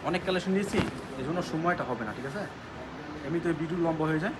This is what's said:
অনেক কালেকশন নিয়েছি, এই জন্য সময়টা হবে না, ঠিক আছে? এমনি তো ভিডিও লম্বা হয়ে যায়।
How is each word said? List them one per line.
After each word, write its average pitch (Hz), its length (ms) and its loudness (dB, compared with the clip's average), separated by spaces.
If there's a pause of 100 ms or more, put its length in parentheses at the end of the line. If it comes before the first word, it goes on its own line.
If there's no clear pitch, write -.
অনেক 175 220 2
কালেকশন 185 260 2
নিয়েছি, 202 260 2 (400)
এই 135 60 -4
জন্য 165 200 0
সময়টা 165 400 2
হবে 120 220 -2
না, 104 100 -4
ঠিক 123 100 -8
আছে? 139 140 -4 (880)
এমনি 165 120 0
তো 165 200 2
ভিডিও 165 180 0
লম্বা 160 280 4
হয়ে 156 140 4
যায়। 190 200 0